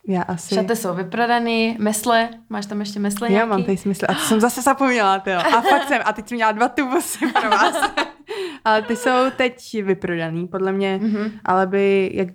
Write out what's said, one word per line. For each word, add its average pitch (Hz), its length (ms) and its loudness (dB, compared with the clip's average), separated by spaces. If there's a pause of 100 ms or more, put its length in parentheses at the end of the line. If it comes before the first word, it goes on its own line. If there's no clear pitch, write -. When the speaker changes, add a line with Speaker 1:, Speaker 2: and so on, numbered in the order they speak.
Speaker 1:
já 185 140 0
asi 175 340 -4
Speaker 2:
Šaty 214 200 0
jsou 190 180 -4
vyprodaný, 226 880 0
mysli, 226 480 2 (220)
máš 208 160 -6
tam 208 140 -6
ještě 208 200 -6
mysli 202 280 -2
Speaker 1:
Já 202 40 2
Speaker 2:
nějaký? 220 180 4
Speaker 1:
mám 190 140 0
tady 190 140 0
smysly. 196 300 -2
A 190 60 2
to 294 60 -2
jsem 220 200 2
zase 240 220 2
zapomněla, 247 580 2
tyjo. 190 180 -2
A 226 240 4
fakt 285 260 2
jsem, 262 180 0
a 214 80 0
teď 214 160 -10
jsem 240 60 -6
měla 220 160 2
dva 220 160 2
tubusy 269 520 -2 (220)
pro 220 80 -2
vás. 311 480 2
<laughs> 359 680 -8
Ale 220 160 4
ty 226 140 -2
jsou - 140 -2 (280)
teď 247 460 -4
vyprodaný, 175 640 -2
podle 190 240 -2
mě. 196 320 0
Speaker 2:
Mhm. 214 280 -2 (140)
Speaker 1:
Ale 185 220 2
by, 196 460 2
jak 190 220 -2